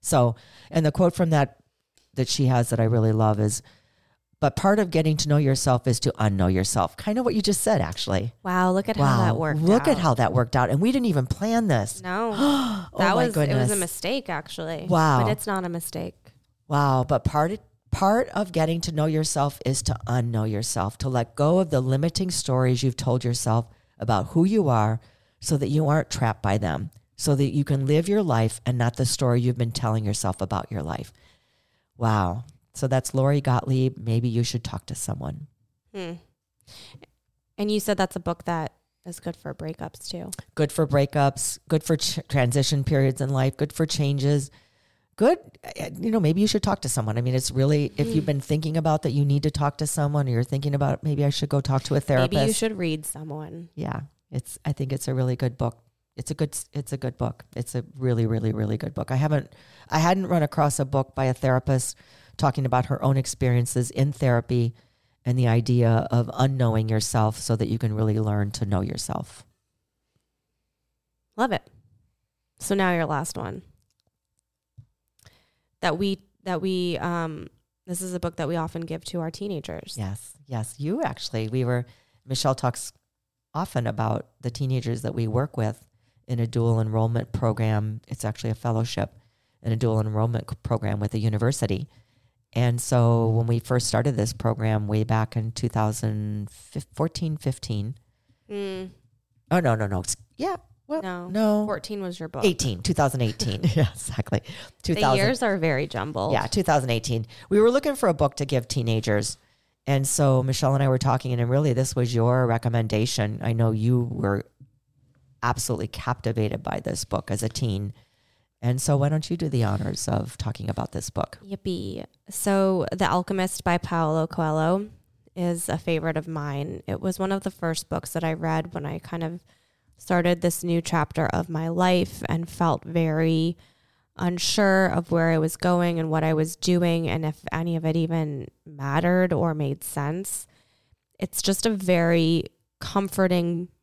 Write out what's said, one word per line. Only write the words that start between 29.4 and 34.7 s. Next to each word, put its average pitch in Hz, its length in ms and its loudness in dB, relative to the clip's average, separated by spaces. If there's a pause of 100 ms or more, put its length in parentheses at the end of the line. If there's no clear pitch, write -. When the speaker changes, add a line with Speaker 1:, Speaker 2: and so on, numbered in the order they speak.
Speaker 1:
you've 120 160 0
been 117 140 -2
telling 110 340 0
yourself 101 360 -2
about 95 300 -4
your 101 120 -4
life. 76 280 -8 (840)
Wow. 107 480 0 (280)
So 139 140 -4
that's 127 260 0
Lori 139 280 2
Gottlieb. 131 560 0
Maybe 117 320 0
you 117 140 0
should 117 200 -4
talk - 240 -10